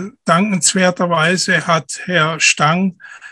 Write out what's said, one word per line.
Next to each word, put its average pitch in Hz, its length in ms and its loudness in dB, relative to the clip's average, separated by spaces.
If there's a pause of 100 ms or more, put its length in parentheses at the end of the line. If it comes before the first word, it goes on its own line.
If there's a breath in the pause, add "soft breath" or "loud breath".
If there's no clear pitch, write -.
(260)
dankenswerterweise 180 1400 0
hat 160 400 -2
Herr 160 340 0
Stang, 175 600 0 (300 loud breath)